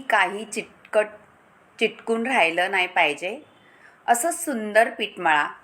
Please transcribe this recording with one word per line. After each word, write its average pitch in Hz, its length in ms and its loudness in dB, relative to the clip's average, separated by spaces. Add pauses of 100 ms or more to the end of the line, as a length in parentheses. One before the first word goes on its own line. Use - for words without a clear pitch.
काही 202 360 0
चिटकट, - 600 -4 (720)
चिटकून 226 480 -2
राहिलं 180 440 2
नाही 180 160 0
पाहिजे, 175 520 -2 (680)
असं 285 240 2
सुंदर 226 580 0
पीठ 208 300 -8
मळा, 156 280 2 (160)